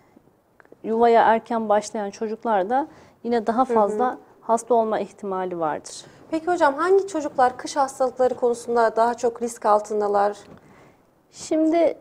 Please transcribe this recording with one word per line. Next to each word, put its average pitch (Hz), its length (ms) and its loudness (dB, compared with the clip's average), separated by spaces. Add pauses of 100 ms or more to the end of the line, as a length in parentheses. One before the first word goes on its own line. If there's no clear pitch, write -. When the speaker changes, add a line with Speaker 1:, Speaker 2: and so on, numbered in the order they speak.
(840)
Speaker 1:
yuvaya 226 400 4
erken 226 460 0
başlayan 208 400 -2
çocuklar 214 600 -4
da 277 180 0 (360)
yine 233 240 -2
daha 240 200 0
Speaker 2:
Hı 247 40 -6
hı. - 20 0
Speaker 1:
fazla 220 440 0 (240)
hasta 226 320 -2
olma 220 260 0
ihtimali 185 600 -8
vardır. - 460 -6 (260)
Speaker 2:
Peki 320 160 -4
hocam, 330 280 2
hangi 381 320 2
çocuklar 277 500 0
kış - 180 -12
hastalıkları 254 600 0
konusunda 233 600 0
daha 233 180 2
çok 233 280 -4
risk 240 240 -8
altındalar? 208 720 0 (960)
Speaker 1:
Şimdi, 320 680 0